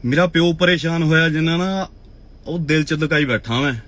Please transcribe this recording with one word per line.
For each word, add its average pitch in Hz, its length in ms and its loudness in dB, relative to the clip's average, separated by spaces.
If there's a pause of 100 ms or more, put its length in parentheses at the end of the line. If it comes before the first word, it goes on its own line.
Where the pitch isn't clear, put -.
ਮੇਰਾ 151 220 2
ਪਿਓ 170 260 2
ਪਰੇਸ਼ਾਨ 165 500 0
ਹੋਇਆ 160 260 4
ਜਿੰਨਾ 160 280 0
ਨਾ, 190 300 -4 (580)
ਉਹ 170 140 -6
ਦਿਲ 156 240 0
'ਚ 156 100 -4
ਲੁਕਾਈ 151 320 0
ਬੈਠਾ 117 340 -2
ਮੈਂ। 139 140 0 (140)